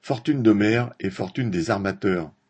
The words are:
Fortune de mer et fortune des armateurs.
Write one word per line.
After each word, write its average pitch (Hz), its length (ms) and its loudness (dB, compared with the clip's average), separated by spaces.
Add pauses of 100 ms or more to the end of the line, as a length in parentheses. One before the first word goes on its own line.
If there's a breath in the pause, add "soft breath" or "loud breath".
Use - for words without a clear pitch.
Fortune 139 400 -2
de 110 100 6
mer 110 480 2
et 95 120 -4
fortune 104 400 -6
des 87 180 -2
armateurs. 98 640 -2 (160)